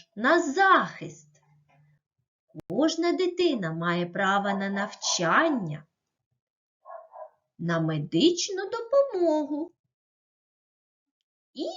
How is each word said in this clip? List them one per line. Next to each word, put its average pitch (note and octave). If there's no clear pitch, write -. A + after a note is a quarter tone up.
на D4
захист. D#4+
Кожна D#4+
дитина E4+
має E3+
право G3
на G3
навчання, G3+
на E3
медичну B3+
допомогу F4
і C#4